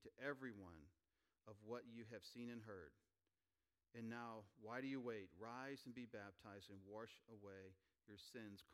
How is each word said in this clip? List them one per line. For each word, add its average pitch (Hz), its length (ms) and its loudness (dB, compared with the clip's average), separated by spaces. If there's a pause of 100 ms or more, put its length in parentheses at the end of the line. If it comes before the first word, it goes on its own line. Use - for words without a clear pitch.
to - 160 -6
everyone 110 720 0 (560)
of 107 160 -6
what 120 240 0
you 117 240 -4
have 110 160 -2
seen 120 240 0
and 113 160 -2
heard. 92 320 -4 (960)
And 113 160 2
now, 117 320 2 (160)
why 113 220 4
do 135 100 6
you 135 80 8
wait? 113 400 4
Rise 127 480 0
and 120 80 0
be 120 160 0
baptized 101 560 -4
and 98 160 -6
wash 107 320 0 (160)
away 98 480 -6 (320)
your 101 80 -6
sins, 107 560 -2